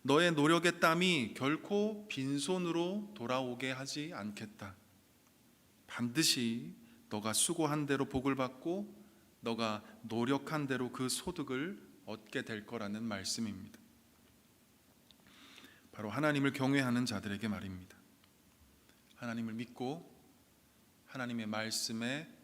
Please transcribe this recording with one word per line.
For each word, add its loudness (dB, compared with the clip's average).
너의 6
노력의 6
땀이 4
결코 0
빈손으로 -2
돌아오게 -2
하지 -6
않겠다. -8
반드시 0
너가 -2
수고한 2
대로 2
복을 0
받고 -4
너가 -2
노력한 0
대로 0
그 -2
소득을 -4
얻게 -8
될 -8
거라는 -6
말씀입니다. -6
바로 -8
하나님을 4
경외하는 4
자들에게 -2
말입니다. -6
하나님을 -6
믿고 -6
하나님의 -4
말씀에 -2